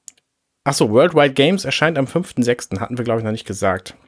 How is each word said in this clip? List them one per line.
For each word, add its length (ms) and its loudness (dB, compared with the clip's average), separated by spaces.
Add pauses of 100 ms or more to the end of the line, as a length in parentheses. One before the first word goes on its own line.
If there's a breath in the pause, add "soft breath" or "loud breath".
(640)
ach 120 -2
so, 160 2
Worldwide 440 4
Games 300 2
erscheint 340 -2
am 80 0
fünften 380 -2
sechsten. 340 -2
Hatten 180 -8
wir, 80 -4
glaub 140 0
ich, 60 -6
noch 80 -2
nicht 140 -8
gesagt. 500 -4 (120)